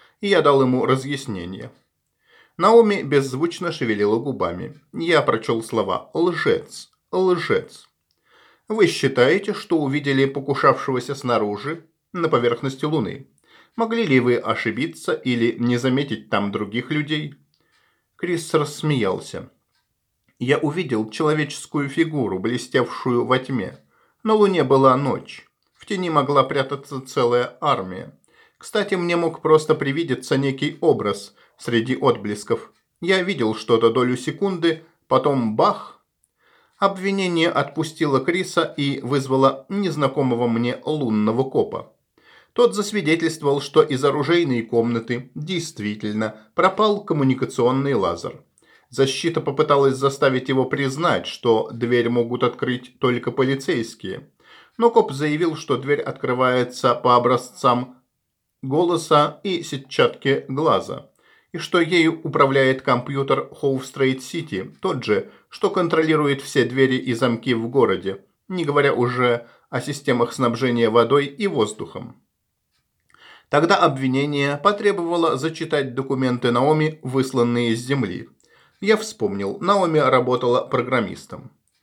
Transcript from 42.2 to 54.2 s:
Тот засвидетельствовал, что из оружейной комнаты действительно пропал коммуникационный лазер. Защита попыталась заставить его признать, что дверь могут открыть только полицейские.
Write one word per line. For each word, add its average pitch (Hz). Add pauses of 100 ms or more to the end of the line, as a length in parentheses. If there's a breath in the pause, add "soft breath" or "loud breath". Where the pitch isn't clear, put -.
Тот 240
засвидетельствовал, 165
что 156
из 135
оружейной 143
комнаты 117
действительно 110 (180 loud breath)
пропал 202
коммуникационный 131
лазер. 87 (460 soft breath)
Защита 156
попыталась 139
заставить 135
его 131
признать, 135
что 113
дверь 120
могут 120
открыть 123
только 123
полицейские. 135 (460 soft breath)